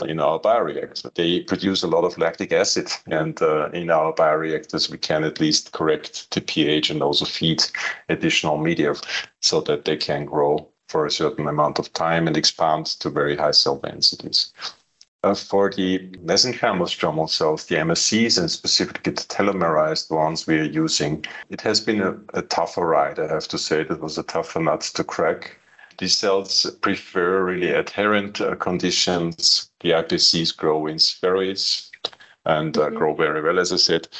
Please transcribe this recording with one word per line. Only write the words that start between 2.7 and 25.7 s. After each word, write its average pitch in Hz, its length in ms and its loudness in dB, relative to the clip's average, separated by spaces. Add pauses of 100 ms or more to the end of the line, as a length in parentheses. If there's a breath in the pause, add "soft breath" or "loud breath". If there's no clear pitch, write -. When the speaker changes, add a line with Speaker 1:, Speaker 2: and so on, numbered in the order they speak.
Speaker 1:
and, 78 340 -2
uh, 78 320 2
in 85 160 -2
our 80 240 2
bioreactors, 78 760 0
we 76 60 -10
can 78 260 0
at 78 160 -2
least 76 340 2
correct - 600 -2
the 85 60 0
P - 260 0
H 76 220 2
and 76 140 -2
also 71 240 0
feed - 360 0 (460 loud breath)
additional - 480 0
media 78 380 0 (480 loud breath)
so - 180 2
that 151 240 -2
they 78 140 0
can 71 260 -2
grow 73 420 0 (220)
for 78 160 0
a 73 60 -2
certain 76 360 -2
amount 73 320 0
of - 140 -6
time 82 340 0
and 78 120 2
expand 78 480 0
to - 240 -6
very 73 260 0
high 76 140 2
cell - 260 2
densities. - 800 -2 (680 loud breath)
Uh, 98 100 4
for 98 380 2
the 92 260 0 (260)
mesenchymal 98 640 2
stromal 80 420 -2
cells, 78 380 0
the 85 100 0
M 80 140 2
S 82 120 2
Cs, 110 360 2
and 82 100 0
specifically - 640 -2
the - 100 -6
telomerized 82 880 0
ones 156 340 0
we 78 140 2
are - 20 2
using, 78 600 0 (260 loud breath)
it 98 100 -10
has 107 200 2
been 107 200 0
a, 95 160 0 (180)
a - 80 0
tougher - 440 -2
ride, 73 320 2
I 78 80 -2
have 78 220 -4
to 80 100 -6
say. 78 240 0
That 78 180 -4
was 78 160 -6
a 82 60 -4
tougher - 380 -4
nut 76 220 0 (120)
to - 80 -2
crack. - 560 -2 (400 loud breath)